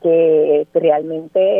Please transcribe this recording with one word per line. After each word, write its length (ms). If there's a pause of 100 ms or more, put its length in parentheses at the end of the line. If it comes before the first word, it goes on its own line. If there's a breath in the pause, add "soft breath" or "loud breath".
que, 720
realmente, 640 (220)